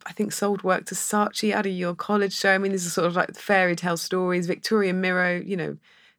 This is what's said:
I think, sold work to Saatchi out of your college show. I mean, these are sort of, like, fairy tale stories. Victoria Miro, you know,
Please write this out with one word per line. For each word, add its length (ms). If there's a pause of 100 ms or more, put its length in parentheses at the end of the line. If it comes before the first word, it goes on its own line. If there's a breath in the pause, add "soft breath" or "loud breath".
I 80
think, 180
sold 320
work 220
to 100
Saatchi 560
out 140
of 60
your 240
college 400
show. 180
I 60
mean, 120
these 140
are 60
sort 160
of, 80
like, 200
fairy 400
tale 220
stories. 480
Victoria 480
Miro, 500
you 140
know, 180 (440 soft breath)